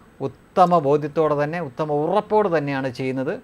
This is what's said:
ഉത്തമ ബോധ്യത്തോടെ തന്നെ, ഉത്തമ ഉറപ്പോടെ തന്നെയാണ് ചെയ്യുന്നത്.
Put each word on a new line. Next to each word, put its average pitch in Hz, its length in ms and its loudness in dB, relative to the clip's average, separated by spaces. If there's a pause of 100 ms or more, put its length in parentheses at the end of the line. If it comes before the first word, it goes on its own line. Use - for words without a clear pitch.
(240)
ഉത്തമ 175 540 2
ബോധ്യത്തോടെ 147 640 0
തന്നെ, 160 160 -4
ഉത്തമ 151 320 -6
ഉറപ്പോടെ 185 680 0
തന്നെയാണ് 139 320 -2
ചെയ്യുന്നത്. 131 540 -4